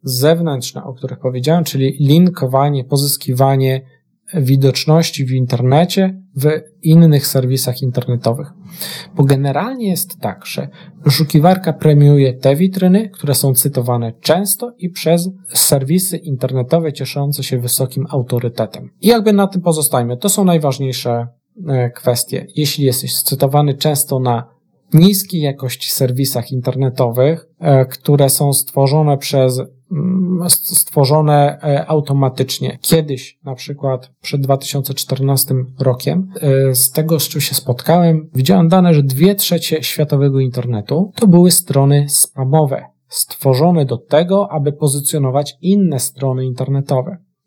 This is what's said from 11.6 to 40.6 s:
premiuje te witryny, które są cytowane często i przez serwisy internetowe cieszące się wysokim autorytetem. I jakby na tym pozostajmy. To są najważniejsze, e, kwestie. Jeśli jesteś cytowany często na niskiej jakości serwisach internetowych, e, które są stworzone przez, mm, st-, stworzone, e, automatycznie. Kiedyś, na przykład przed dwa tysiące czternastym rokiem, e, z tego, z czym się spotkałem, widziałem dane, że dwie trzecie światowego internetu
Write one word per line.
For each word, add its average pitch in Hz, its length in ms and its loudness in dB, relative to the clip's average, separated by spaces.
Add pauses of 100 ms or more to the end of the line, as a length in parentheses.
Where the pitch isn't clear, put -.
premiuje 143 640 4
te 135 220 2
witryny, 185 540 2
które 143 240 -4
są 135 200 0
cytowane 120 680 -2
często 202 580 -2
i 175 120 -8
przez 170 400 0 (180)
serwisy 156 680 0
internetowe 135 760 -2
cieszące 139 500 -6
się 131 160 -4
wysokim 123 520 -4
autorytetem. 120 800 -4 (100)
I 185 60 0
jakby 220 260 4
na 196 140 2
tym 190 160 -4
pozostajmy. 143 540 -2
To 202 120 -4
są 202 160 0
najważniejsze, 131 800 -2 (420)
e, 127 220 -2
kwestie. - 560 -4 (100)
Jeśli 147 280 -2
jesteś 127 380 -2
cytowany 139 520 0
często 147 440 -2
na 120 380 -4 (380)
niskiej 185 460 4
jakości 139 500 -6
serwisach 131 640 -2
internetowych, 131 960 0 (120)
e, 135 280 4
które 139 440 0
są 143 220 0
stworzone 143 680 0
przez, 131 420 0 (320)
mm, 180 580 -2
st-, - 260 -4
stworzone, 147 840 2
e, 143 240 -2
automatycznie. 135 920 -2
Kiedyś, 147 640 -2
na 135 100 -10
przykład 135 560 -8 (100)
przed 147 200 -4
dwa 135 160 0
tysiące 135 380 -6
czternastym 135 840 -2
rokiem, 147 480 -2 (120)
e, 135 340 2
z - 160 0
tego, 160 300 0
z - 80 -4
czym 156 120 -6
się 139 140 -4
spotkałem, 160 800 0
widziałem 165 340 4
dane, 180 260 4
że 147 80 4
dwie 139 320 2
trzecie 160 480 -2
światowego 139 580 0
internetu 127 720 -2